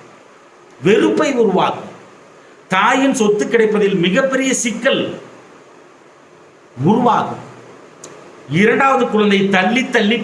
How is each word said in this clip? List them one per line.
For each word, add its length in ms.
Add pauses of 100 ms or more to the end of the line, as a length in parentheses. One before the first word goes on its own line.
(880)
வெறுப்பை 420 (140)
உருவாக்கும். 480 (840)
தாயின் 460
சொத்து 320
கிடைப்பதில் 540
மிகப்பெரிய 460 (100)
சிக்கல் 400 (1900)
உருவாகும். 540 (1200)
இரண்டாவது 480
குழந்தை 320 (140)
தள்ளி 260 (140)
தள்ளி 280